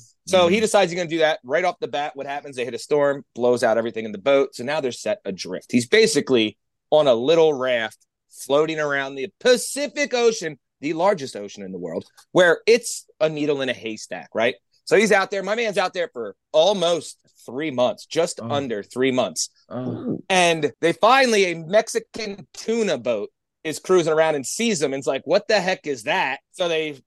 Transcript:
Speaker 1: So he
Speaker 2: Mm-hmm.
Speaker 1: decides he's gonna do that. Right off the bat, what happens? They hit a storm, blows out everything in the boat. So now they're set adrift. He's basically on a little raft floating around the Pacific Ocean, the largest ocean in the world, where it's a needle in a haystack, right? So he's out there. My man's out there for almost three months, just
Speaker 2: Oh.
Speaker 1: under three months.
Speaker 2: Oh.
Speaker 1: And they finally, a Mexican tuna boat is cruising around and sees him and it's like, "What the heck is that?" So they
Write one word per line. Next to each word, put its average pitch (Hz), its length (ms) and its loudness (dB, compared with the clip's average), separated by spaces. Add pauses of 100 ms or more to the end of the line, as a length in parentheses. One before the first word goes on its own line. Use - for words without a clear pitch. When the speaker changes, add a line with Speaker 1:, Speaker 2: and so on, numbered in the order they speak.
(280)
Speaker 1:
So 180 200 4
he 196 100 4
Speaker 2:
Mm-hmm. 226 40 0
Speaker 1:
decides 202 300 2
he's 175 80 -4
gonna 170 100 -4
do 165 100 -4
that. 156 240 2
Right 147 220 0
off 175 140 -2
the 151 80 -6
bat, 143 280 -8
what 135 120 -10
happens? 143 280 -10
They 123 100 -4
hit 120 100 -8
a 113 40 -12
storm, 143 540 0
blows 123 300 2
out 110 160 4
everything 113 260 -4
in 107 60 -10
the 104 80 -10
boat. 139 360 2
So 123 80 -10
now 143 160 -4
they're 131 120 -4
set 107 340 -4
adrift. 90 460 -10
He's 120 160 0
basically 135 680 2 (340)
on 151 160 4
a 123 80 6
little 156 380 4
raft 123 440 -2 (320)
floating 156 500 -2
around 139 360 -4
the 135 140 -8 (100)
Pacific 277 760 0
Ocean, 220 460 0 (200)
the 151 140 -4
largest 160 420 -2
ocean 101 280 -12
in 92 80 -12
the 92 80 -10
world, 87 260 -8 (280)
where 170 340 6
it's - 380 2 (140)
a 156 100 2
needle 147 320 -2
in 131 80 -2
a 120 40 -4
haystack, 110 600 -12
right? 113 220 0 (300)
So 165 100 2
he's 202 160 4
out 190 200 2
there. 196 120 -6
My 202 120 -4
man's 220 220 -4
out 185 160 -2
there 175 200 -4
for 110 220 -10 (160)
almost 170 680 2 (280)
three 143 260 -6
months, 123 340 -2
just 165 360 -2
Speaker 2:
Oh. 113 100 -10
Speaker 1:
under 123 320 -4
three 131 280 -2
months. 120 380 -4 (200)
Speaker 2:
Oh. 127 500 -8 (100)
Speaker 1:
And 170 420 2 (100)
they 165 120 2
finally, 226 520 4
a 170 100 -4
Mexican 208 1000 -4
tuna 220 440 -2
boat 107 320 -4 (340)
is 156 160 -6
cruising 170 340 2
around 160 220 4
and 135 100 -6
sees 220 360 -2
him 139 120 0
and 139 80 -6
it's 127 60 -6
like, 135 180 -4
"What 185 220 0
the 214 120 2
heck 180 280 -4
is 123 160 -6
that?" 147 360 -2 (120)
So 180 160 -4
they 156 400 -4